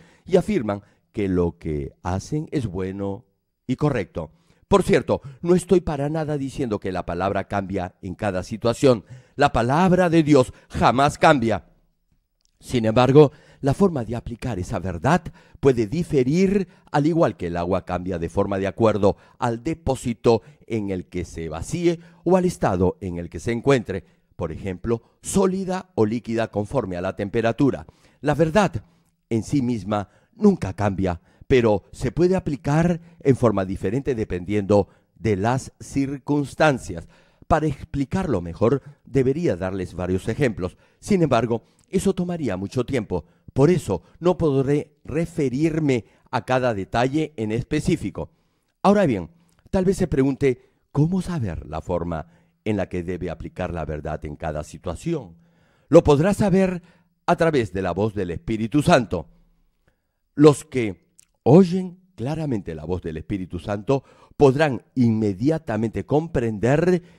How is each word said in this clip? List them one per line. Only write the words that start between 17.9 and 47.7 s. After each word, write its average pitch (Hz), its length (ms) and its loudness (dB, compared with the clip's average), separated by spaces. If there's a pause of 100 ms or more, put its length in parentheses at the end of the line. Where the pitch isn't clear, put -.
de 82 100 -4
forma 98 300 -2
de 98 80 -2
acuerdo 101 520 2 (200)
al 117 260 -4
depósito 127 800 0 (240)
en 104 240 -6
el 92 180 -6
que 87 180 -8
se 82 220 -12
vacíe 170 520 -2 (240)
o 180 120 4
al 180 100 2
estado 95 560 0
en 87 180 -8
el 85 100 -10
que 85 100 -12
se 117 120 -6
encuentre. 117 520 0 (320)
Por 82 160 -6
ejemplo, 98 520 -6 (180)
sólida 190 720 -2
o 107 140 2
líquida 113 420 -4
conforme 101 480 -4
a 87 40 -6
la 92 140 -4
temperatura. 110 720 0 (340)
La 147 140 0
verdad 135 500 2 (460)
en 113 140 0
sí 147 180 -2
misma 107 480 -4 (260)
nunca 185 380 2
cambia, 92 480 -2 (260)
pero 113 440 4
se 123 200 -4
puede 180 240 2
aplicar 165 640 0 (200)
en 135 160 4
forma 101 300 2
diferente 104 500 -4
dependiendo 98 720 0 (280)
de 104 200 0
las 113 440 -2
circunstancias. 139 1300 -2 (400)
Para 156 200 2
explicarlo 139 760 -4
mejor, 113 400 0 (220)
debería 135 520 0
darles 92 380 -6
varios 90 340 -4
ejemplos. 110 500 -2 (220)
Sin 190 220 0
embargo, 117 420 0 (260)
eso 185 260 -2
tomaría 170 420 -4
mucho 98 280 -4
tiempo. 101 400 -4 (280)
Por 147 160 4
eso, 147 320 -2 (180)
no 170 180 2
podré 143 640 -2
referirme 147 1040 -2 (260)
a 117 140 -4
cada 127 280 0
detalle 131 640 -2
en 107 140 -4
específico. 123 800 -4 (500)